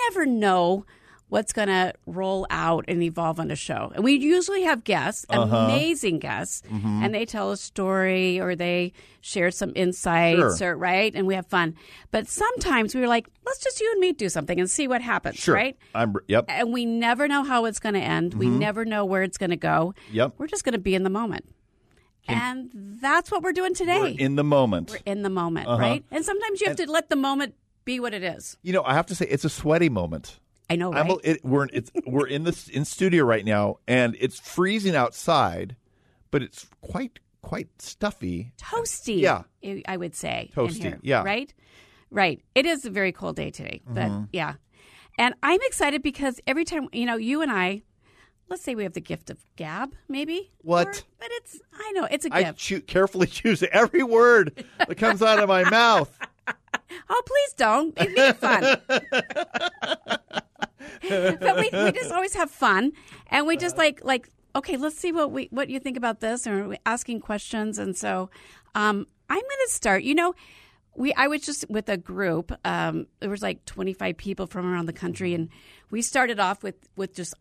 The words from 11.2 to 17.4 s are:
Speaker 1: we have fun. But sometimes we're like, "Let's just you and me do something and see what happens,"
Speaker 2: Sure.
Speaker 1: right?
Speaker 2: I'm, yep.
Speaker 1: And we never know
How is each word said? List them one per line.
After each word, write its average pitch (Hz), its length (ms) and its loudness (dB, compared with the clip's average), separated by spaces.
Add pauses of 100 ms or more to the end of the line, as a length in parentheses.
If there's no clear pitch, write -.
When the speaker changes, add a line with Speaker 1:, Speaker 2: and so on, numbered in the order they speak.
Speaker 1:
we 190 80 0
have 185 120 -6
fun. 170 280 0 (380)
But 226 160 -2
sometimes 370 680 0
we're 254 140 0
like, 233 180 2 (180)
"Let's 523 140 -6
just 508 220 -4
you 440 120 2
and 403 80 2
me 370 120 4
do 202 160 -2
something 170 320 -2
and 185 100 0
see 294 160 0
what 247 140 0
happens," 202 380 -4
Speaker 2:
Sure. - 160 4
Speaker 1:
right? 247 220 0 (180)
Speaker 2:
I'm, 110 200 0 (140)
yep. 117 180 4
Speaker 1:
And 233 260 -2
we 240 120 -2
never 233 420 2
know 285 160 2